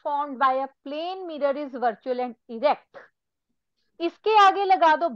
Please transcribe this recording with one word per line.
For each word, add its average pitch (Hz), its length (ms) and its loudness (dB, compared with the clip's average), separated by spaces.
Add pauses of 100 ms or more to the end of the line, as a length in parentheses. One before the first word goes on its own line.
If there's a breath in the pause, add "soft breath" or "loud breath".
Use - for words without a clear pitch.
formed 285 340 -6
by 262 180 2
a 269 120 -4 (180)
plane 349 420 -8
mirror 285 300 -2
is 277 260 -10
virtual 247 360 -4
and 247 160 -8 (160)
erect। 226 520 -4 (960)
इसके 403 400 0
आगे 392 260 6
लगा 349 300 4
दो 330 200 -2